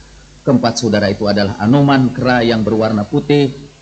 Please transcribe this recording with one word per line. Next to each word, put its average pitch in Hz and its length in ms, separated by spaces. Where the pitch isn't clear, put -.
Keempat 123 320
saudara 104 320
itu 101 160
adalah 101 360
Anoman 131 520
Kera 123 320
yang 113 160
berwarna 107 480
putih, 143 480